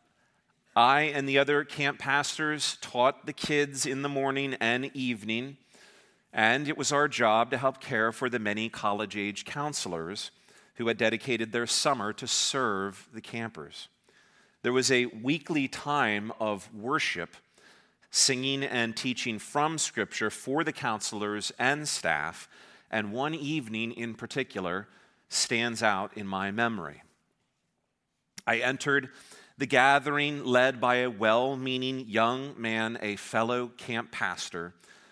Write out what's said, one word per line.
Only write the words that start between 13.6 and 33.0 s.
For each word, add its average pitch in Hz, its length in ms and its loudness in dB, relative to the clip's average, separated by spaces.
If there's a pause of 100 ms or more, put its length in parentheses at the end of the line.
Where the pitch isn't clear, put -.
There 120 100 2
was 127 180 4
a 123 160 6
weekly 135 640 -2
time 113 720 0
of 104 340 -4
worship, 110 640 -4 (720)
singing 135 540 2
and 117 320 -2
teaching 120 420 -4
from 151 400 0
Scripture 107 520 -2
for 147 340 -2
the 156 80 -4
counselors 104 880 -4
and 143 260 0
staff, 80 640 -2 (420)
and 104 220 -2
one 143 240 -2
evening 120 560 -4
in 117 220 -8
particular 104 720 -4 (400)
stands 117 520 0
out 104 360 2
in 104 100 -8
my 95 240 -2
memory. 104 520 -2 (1500)
I 113 80 4
entered 131 540 0 (460)
the 135 100 -2
gathering 143 760 4
led 123 360 6
by 123 160 4
a 123 140 2
well-meaning 127 1000 2
young 120 520 0
man, 113 400 -2